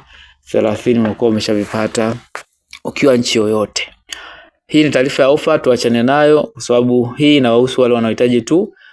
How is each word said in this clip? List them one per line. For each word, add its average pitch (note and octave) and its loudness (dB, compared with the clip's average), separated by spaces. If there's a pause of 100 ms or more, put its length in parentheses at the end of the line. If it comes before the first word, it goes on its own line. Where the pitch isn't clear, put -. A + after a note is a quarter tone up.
(520)
thelathini A2 0
unakuwa A2 0
umeshavipata A2 -2 (720)
ukiwa C3+ 2
nchi A#2+ -2
yoyote. G#2+ -2 (800)
Hii D3+ 2
ni D3+ 0
taarifa C3+ 0
ya C3 2
ofa, D3+ 0
tuachane A#2+ 0
nayo D3 2
kwa - -14
sababu B2 0
hii D3 2
inawahusu B2+ 2
wale A#2+ 2
wanaohitaji A#2+ 0
tu E3+ -2 (200)